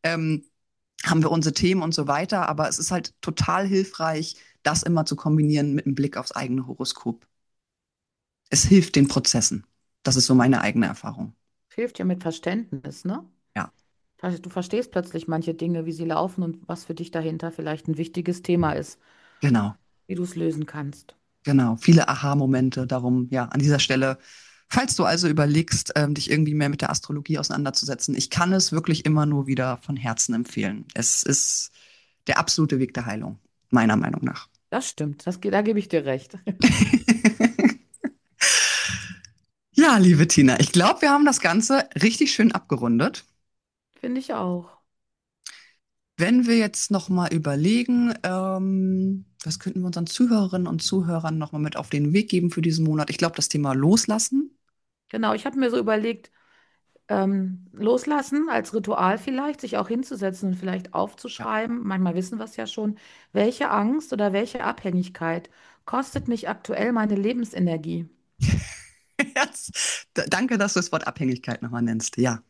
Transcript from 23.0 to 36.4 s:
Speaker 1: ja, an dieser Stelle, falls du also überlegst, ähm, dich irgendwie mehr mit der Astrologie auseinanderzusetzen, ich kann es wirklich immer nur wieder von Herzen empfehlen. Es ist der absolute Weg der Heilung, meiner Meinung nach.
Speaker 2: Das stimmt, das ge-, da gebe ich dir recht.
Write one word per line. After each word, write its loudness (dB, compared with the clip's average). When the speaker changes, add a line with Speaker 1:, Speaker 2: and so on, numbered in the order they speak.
Speaker 1:
ja, -2
an -2
dieser 4
Stelle, 0
falls 0
du 2
also 2
überlegst, 2
ähm, 2
dich -4
irgendwie 2
mehr 0
mit -4
der -2
Astrologie -4
auseinanderzusetzen, -4
ich -4
kann 2
es 2
wirklich 0
immer 2
nur 0
wieder -2
von -8
Herzen -4
empfehlen. -4
Es 0
ist -2
der 2
absolute 0
Weg -2
der -6
Heilung, -10
meiner 4
Meinung -2
nach. -8
Speaker 2:
Das -4
stimmt, -8
das -6
ge-, -4
da 2
gebe 0
ich -6
dir 0
recht. -6